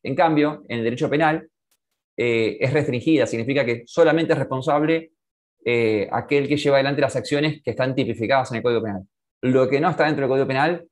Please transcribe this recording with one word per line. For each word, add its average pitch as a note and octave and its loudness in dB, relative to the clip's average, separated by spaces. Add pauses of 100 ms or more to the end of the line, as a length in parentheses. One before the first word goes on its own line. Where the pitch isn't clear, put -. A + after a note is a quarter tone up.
En C3 -6
cambio, D3+ 2
en A#2+ -6
el A2+ -2
derecho B2 -2
penal, D#3 0 (680)
eh, A2+ 0
es C3+ 0
restringida, C#3+ 2
significa A#2 -2
que A#2 -4
solamente D#3+ 2
es D3 0
responsable, D3+ -2 (520)
eh, A2+ 2
aquel C#3 -2
que C#3+ 0
lleva C#3+ 2
adelante C#3 0
las C3 0
acciones D3 -2
que B2 -4
están C3 -2
tipificadas B2 0
en A#2 -6
el A2 -6
Código A#2 0
Penal. G2+ -6 (380)
Lo C3 4
que C#3 0
no F3 2
está D#3 2
dentro D3 -2
del C3+ 0
Código C3+ 2
Penal D#3 -2